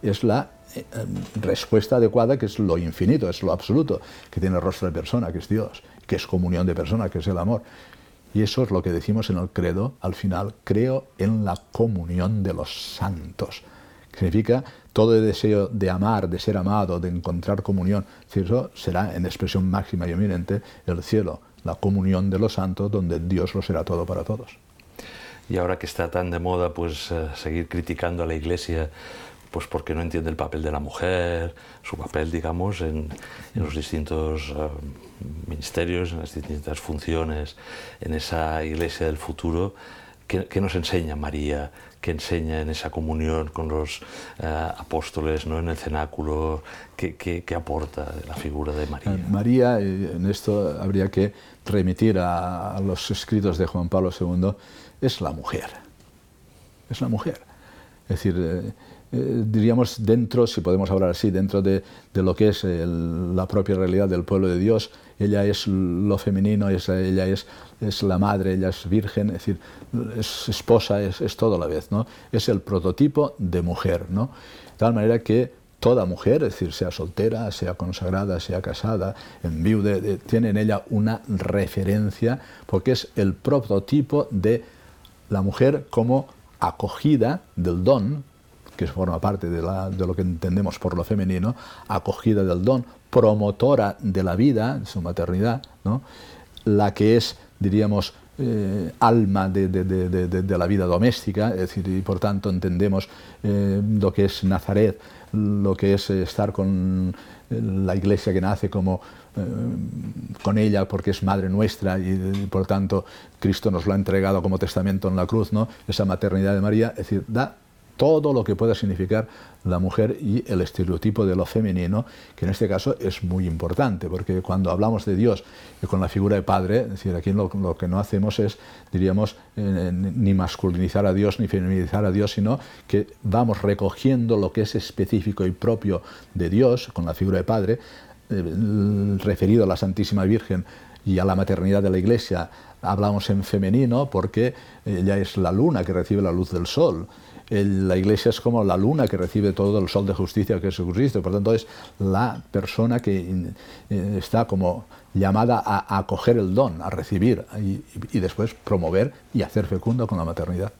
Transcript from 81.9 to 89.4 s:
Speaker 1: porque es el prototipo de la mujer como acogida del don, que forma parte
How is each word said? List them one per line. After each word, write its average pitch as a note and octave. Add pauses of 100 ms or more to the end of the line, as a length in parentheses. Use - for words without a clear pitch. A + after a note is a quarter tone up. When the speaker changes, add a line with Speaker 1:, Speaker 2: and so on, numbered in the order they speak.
Speaker 1:
porque G2+
es -
el G2
prototipo C#3
de A2+ (640)
la G2
mujer C3
como B2 (300)
acogida B2+ (140)
del F2+
don, C3 (520)
que -
forma F2+
parte F#2+